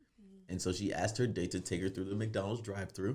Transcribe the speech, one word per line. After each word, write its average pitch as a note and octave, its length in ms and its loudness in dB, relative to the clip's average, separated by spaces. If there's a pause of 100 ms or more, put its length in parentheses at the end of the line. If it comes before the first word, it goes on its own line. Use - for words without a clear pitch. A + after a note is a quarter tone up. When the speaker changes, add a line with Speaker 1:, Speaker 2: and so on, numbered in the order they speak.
(220)
Speaker 1:
Mm-hmm. - 300 -16
Speaker 2:
And F2+ 100 0
so F2+ 120 4
she G2 200 0
asked G#2 240 0
her B2 100 4
date F2+ 240 0
to F#2 80 0
take F2+ 220 -2
her F#2 80 2
through F#2+ 160 -4
the G2 100 -2
McDonald's A2 460 0
drive-thru. G2 540 -2